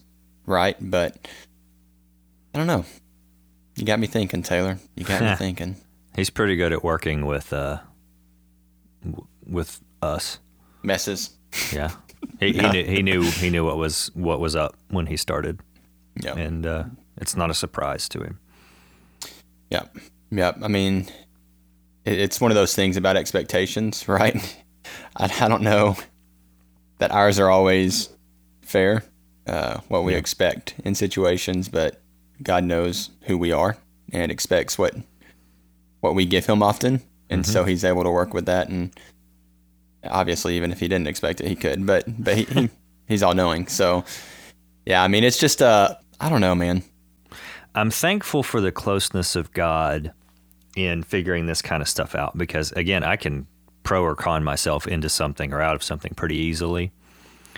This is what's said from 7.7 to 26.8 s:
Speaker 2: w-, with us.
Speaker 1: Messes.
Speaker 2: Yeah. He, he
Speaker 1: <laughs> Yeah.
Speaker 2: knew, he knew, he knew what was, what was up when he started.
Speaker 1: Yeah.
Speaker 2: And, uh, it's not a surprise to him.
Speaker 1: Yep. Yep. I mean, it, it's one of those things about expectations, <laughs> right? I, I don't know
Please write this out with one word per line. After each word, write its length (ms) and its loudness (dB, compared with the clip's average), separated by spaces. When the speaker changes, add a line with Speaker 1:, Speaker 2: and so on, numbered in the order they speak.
Speaker 2:
w-, 240 -10
with 360 -6
us. 380 -4
Speaker 1:
Messes. 500 -4
Speaker 2:
Yeah. 180 -4
He, 140 2
he 40 -4
Speaker 1:
<laughs> 40 2
Yeah. 100 4
Speaker 2:
knew, 120 2
he 200 -2
knew, 200 2
he 260 0
knew 160 2
what 120 -2
was, 360 -4
what 260 -2
was 160 -2
up 200 -2
when 180 -2
he 100 -6
started. 420 -4
Speaker 1:
Yeah. 140 -8
Speaker 2:
And, 300 -4
uh, 180 -4
it's 160 -6
not 140 -2
a 60 -2
surprise 540 -6
to 120 -10
him. 180 -12
Speaker 1:
Yep. 260 -4
Yep. 300 2
I 60 -4
mean, 420 0
it, 140 0
it's 200 0
one 120 4
of 40 4
those 200 4
things 200 2
about 220 2
expectations, 920 -2
<laughs> 0 -
right? 280 4
I, 80 -2
I 60 4
don't 160 2
know 340 4